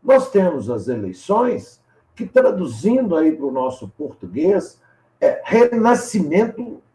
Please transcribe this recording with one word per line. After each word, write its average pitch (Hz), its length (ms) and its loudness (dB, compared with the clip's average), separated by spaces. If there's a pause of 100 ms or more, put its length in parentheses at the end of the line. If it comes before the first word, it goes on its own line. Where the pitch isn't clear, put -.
nós 262 300 4
temos 156 380 0
as 110 180 -6
eleições 120 960 -4 (320)
que, - 100 -10
traduzindo 190 880 0
aí 160 220 2
pro 135 160 -6
nosso 127 380 -6
português, 147 920 -4 (380)
é - 240 0
renascimento 226 1400 0 (140)